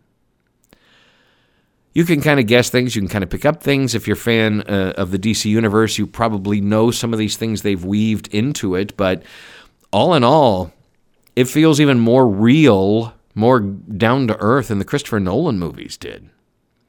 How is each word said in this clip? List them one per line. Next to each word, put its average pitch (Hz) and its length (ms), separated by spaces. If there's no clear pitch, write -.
You 165 100
can 165 160
kinda 143 220
guess 120 260
things. 123 260
You 110 60
can 95 80
kinda 95 180
pick 95 200
up 156 160
things. 135 320
If 107 120
you're 104 120
a - 20
fan, 110 480
uh, 95 300
of 87 140
the 98 60
D 107 140
C 104 160
universe, 107 480
you 104 100
probably 104 540
know 110 300
some 117 240
of 110 40
these 107 200
things 110 240
they've 98 200
weaved 104 520
into 107 400
it. 101 240
But 95 240
all 139 200
in 143 100
all, 117 520
it 123 120
feels 156 320
even 139 180
more 120 300
real, 110 840
more 117 260
down 107 680
to 107 140
earth 117 280
than 104 100
the 95 60
Christopher 117 360
Nolan 123 380
movies - 380
did. - 320